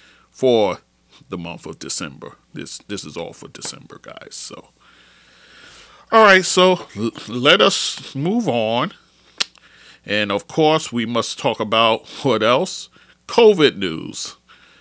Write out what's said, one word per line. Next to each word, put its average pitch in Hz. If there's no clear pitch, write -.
for 110
the 90
month 85
of -
December. -
This, -
this 101
is 78
all 82
for -
December, -
guys. -
So, -
all 220
right, 190
so 185
l-, 110
let 135
us -
move 185
on. 120
And, 104
of 101
course, 160
we 120
must 113
talk 117
about 113
what 110
else? 131
covid 190
news. -